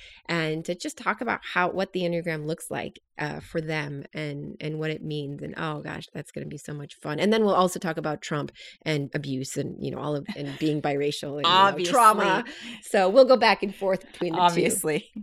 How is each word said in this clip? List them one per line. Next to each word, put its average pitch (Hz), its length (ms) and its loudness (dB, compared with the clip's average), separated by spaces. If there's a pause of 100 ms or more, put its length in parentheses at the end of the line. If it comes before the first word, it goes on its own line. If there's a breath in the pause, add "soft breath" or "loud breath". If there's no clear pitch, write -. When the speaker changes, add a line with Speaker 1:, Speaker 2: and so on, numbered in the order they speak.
(280 loud breath)
Speaker 1:
and 160 360 -2
to 180 120 -4
just - 200 -10
talk 208 240 -2
about 226 220 -2
how, 180 260 0
what 190 240 -2
the 180 100 -2
Enneagram 170 440 -2
looks 160 240 -6
like, - 300 -8 (160)
uh, 147 220 -6
for 165 220 -6
them 147 520 -6
and, 147 480 -8
and 156 200 -6
what 156 100 -2
it 156 100 -6
means. 143 400 -6
And, 147 160 -10
"Oh 156 260 -6
gosh, 160 300 -10
that's - 200 -12
gonna 147 160 -10
be 147 100 -12
so 147 160 -12
much 143 220 -14
fun." 151 240 -6
And 202 120 4
then 220 120 4
we'll 196 100 4
also 180 240 2
talk 160 180 -4
about 151 260 -4
Trump 143 280 -4 (320 loud breath)
and 143 320 -2
abuse 139 420 -6
and, - 280 -6
you 135 80 -6
know, 127 80 -8
all 147 160 -4
of, 139 100 -8 (100)
and 139 220 -8
being 151 240 0
biracial 143 540 -2
and, 147 100 0
you 170 60 4
know, 185 60 6
Speaker 2:
Obviously. 190 340 4
Speaker 1:
trauma. 214 520 6 (380 loud breath)
So 190 260 4
we'll 262 160 10
go 254 120 8
back 214 260 4
and 196 100 -2
forth 190 380 -2
between 175 220 -4
the 165 60 0
two. 180 60 4
Speaker 2:
Obviously. 175 640 2 (120)